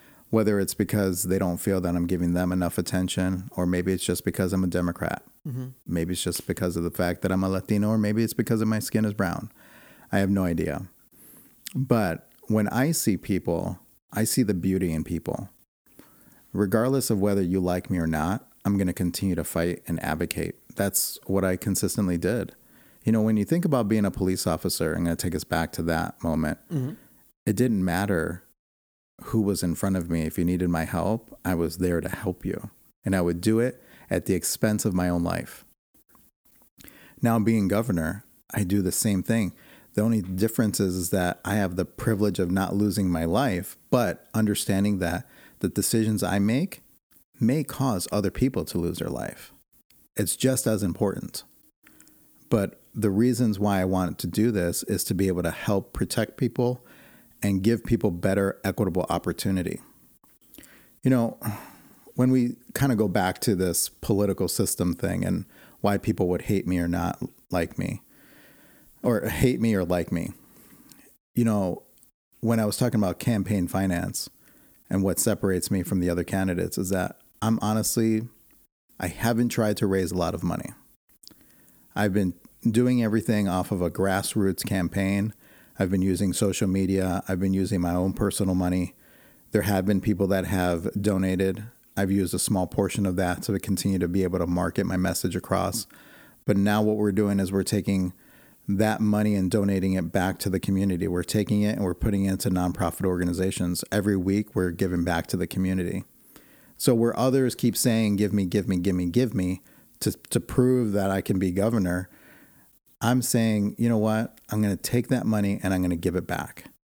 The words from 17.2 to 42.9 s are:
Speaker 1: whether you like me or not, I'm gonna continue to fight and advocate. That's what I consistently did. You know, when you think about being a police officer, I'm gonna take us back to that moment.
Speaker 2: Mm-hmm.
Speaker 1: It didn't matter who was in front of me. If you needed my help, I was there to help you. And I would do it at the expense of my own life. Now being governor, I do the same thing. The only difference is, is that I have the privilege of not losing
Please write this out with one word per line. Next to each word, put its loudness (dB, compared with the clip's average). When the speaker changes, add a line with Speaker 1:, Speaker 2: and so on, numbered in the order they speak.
Speaker 1:
whether 2
you 0
like -2
me 0
or 0
not, -2
I'm 2
gonna 0
continue -2
to -2
fight -2
and -4
advocate. -4
That's -2
what 0
I 2
consistently 0
did. -2
You 2
know, 4
when 2
you 2
think 2
about 2
being 2
a 2
police 0
officer, 0
I'm 0
gonna 0
take -4
us -6
back -2
to -6
that -2
moment. -2
Speaker 2:
Mm-hmm. -4
Speaker 1:
It 0
didn't 2
matter 0
who 0
was 0
in 0
front 0
of -4
me. 0
If -4
you 0
needed 0
my 0
help, -4
I 0
was -2
there 0
to -6
help -6
you. -6
And 0
I 4
would 0
do 2
it -2
at 0
the 2
expense 0
of 0
my 2
own 0
life. -6
Now 4
being 4
governor, 0
I 0
do 2
the 0
same 0
thing. 0
The 2
only 2
difference 0
is, 0
is -4
that 0
I -2
have 0
the 0
privilege 0
of 0
not 0
losing 0